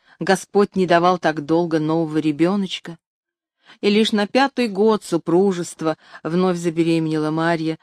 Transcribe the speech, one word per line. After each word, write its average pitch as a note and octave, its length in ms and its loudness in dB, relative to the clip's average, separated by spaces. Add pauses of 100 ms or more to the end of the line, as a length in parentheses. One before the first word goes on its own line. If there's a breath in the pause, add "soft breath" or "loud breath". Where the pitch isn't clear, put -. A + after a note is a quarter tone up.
(200)
Господь G3 560 0
не F#3+ 100 2
давал F3 320 4
так D#3 280 -2
долго D#3+ 340 0
нового D#3 380 -2
ребеночка?» E3 800 -2 (840 soft breath)
И G3+ 80 2
лишь G#3 220 2
на G#3 160 0
пятый B3+ 400 0
год G#3 360 0
супружества E3+ 920 -2 (240 loud breath)
вновь F3+ 360 0
забеременела D#3+ 760 -2
Марья D#3+ 520 -2